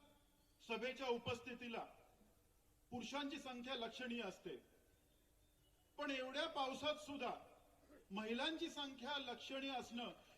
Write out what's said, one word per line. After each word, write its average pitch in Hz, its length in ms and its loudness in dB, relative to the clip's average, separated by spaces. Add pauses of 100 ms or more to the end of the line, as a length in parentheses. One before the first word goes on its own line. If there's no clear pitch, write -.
(680)
सभेच्या 247 400 0
उपस्थितीला 240 800 0 (1080)
पुरुषांची 277 480 0
संख्या 254 360 -2
लक्षणीय 233 460 0
असते, 180 420 -4 (1400)
पण 294 120 2
एवढ्या 262 360 2
पावसात 285 540 2
सुद्धा 277 280 0 (840)
महिलांची 262 580 2
संख्या 277 480 -2
लक्षणीय 269 560 0
असणं, 240 360 0 (280)